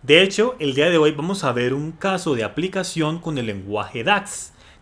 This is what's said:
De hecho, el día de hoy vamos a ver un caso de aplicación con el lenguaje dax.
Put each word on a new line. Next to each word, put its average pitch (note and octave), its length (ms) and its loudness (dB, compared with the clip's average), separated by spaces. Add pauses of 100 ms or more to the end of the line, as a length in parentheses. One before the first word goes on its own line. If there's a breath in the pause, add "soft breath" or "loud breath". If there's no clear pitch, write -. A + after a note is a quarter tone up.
De D3 220 6
hecho, G3 380 0
el C#3+ 140 -2
día D3+ 160 4
de E3+ 60 4
hoy D#3 140 6
vamos F3+ 320 -4
a C#3 80 2
ver B2 240 0
un D3+ 160 -4
caso E3+ 460 -2
de A2 80 -2
aplicación E3 760 -4
con D#3+ 180 -8
el A#2+ 100 -4
lenguaje G#2 580 -6
dax. G3 480 -4 (300 loud breath)